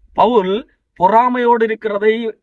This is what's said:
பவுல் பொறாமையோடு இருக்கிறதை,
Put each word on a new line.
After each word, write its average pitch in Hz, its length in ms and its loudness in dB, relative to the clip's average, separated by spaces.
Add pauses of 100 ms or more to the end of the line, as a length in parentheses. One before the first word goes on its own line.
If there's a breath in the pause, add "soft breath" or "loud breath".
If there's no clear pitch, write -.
(160)
பவுல் 196 360 0 (480)
பொறாமையோடு 233 640 2
இருக்கிறதை, 214 500 -2 (280)